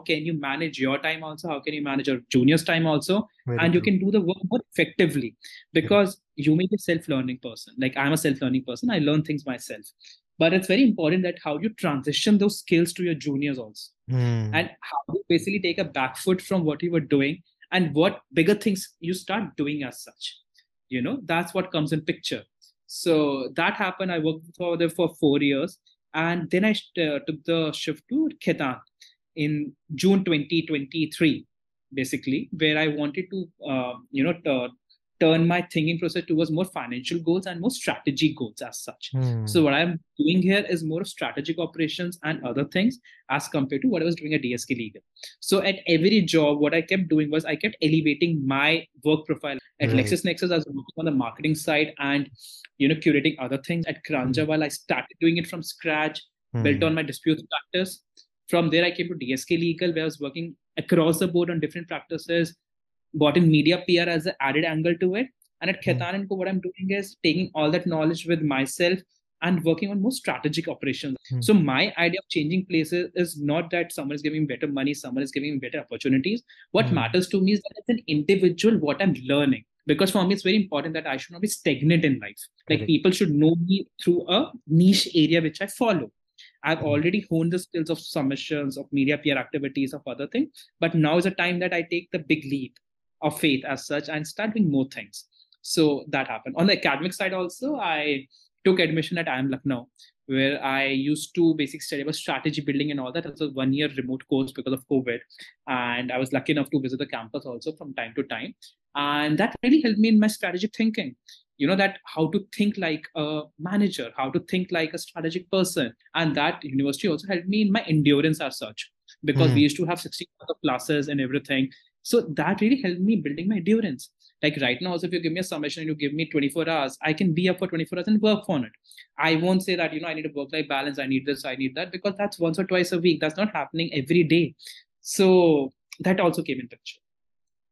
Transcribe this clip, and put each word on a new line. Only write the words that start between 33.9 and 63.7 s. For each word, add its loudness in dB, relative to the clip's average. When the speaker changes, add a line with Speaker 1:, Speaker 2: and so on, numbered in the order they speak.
Speaker 1:
you 2
know, 2
t-, -4
turn 6
my 2
thinking 0
process -4
towards 0
more 0
financial -6
goals 0
and -8
more -2
strategic -2
goals -10
as -12
such. -16
Speaker 2:
Hmm. -2
Speaker 1:
So 4
what 6
I'm 2
doing 4
here 2
is -2
more -2
of -6
strategic -6
operations -4
and -4
other -2
things 0
as -2
compared -2
to 2
what 2
I 0
was 0
doing -4
at 0
D -2
S -6
K -4
Legal. -10
So 0
at 0
every 6
job, 4
what 2
I 2
kept 0
doing 2
was 0
I -2
kept -4
elevating 2
my 2
work 2
profile. -6
At 2
Speaker 2:
Right. 4
Speaker 1:
LexisNexis, 0
I 2
was 0
working -10
on -4
the 2
marketing 0
side 0
and, -2
you 4
know, 4
curating 2
other -4
things. -2
At -12
Kranjawal, 0
Speaker 2:
Hmm. 0
Speaker 1:
I -2
started -6
doing 4
it -4
from -8
scratch, -2
built 4
Speaker 2:
Hmm. 0
Speaker 1:
on 2
my -2
disputes -2
practice. -4
From 2
there, 4
I 2
came -4
to -8
D -4
S -6
K 0
Legal, -2
where -2
I -2
was -6
working -8
across 4
the 2
board 0
on -2
different -6
practices, -4
bought 4
in 8
media 6